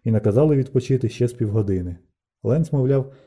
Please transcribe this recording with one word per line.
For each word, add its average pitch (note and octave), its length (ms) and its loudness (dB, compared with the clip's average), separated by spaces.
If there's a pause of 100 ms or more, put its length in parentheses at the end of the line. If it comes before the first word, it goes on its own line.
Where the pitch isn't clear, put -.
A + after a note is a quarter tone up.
і A#2 60 0
наказали A2+ 460 2
відпочити C3 520 0
ще B2 200 -2
з A#2+ 40 -6
півгодини. G2 640 -2 (440)
Ленц, D#3 300 0
мовляв, C3+ 400 0 (140)